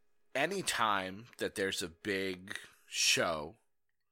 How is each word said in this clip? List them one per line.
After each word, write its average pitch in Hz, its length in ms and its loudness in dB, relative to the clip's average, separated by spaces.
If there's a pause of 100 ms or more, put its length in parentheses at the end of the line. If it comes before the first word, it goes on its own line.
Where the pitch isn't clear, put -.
(360)
any 131 260 0
time 101 640 0 (120)
that 101 180 -2
there's 95 260 0
a 95 60 -2
big 95 720 -4 (300)
show, 85 680 2 (560)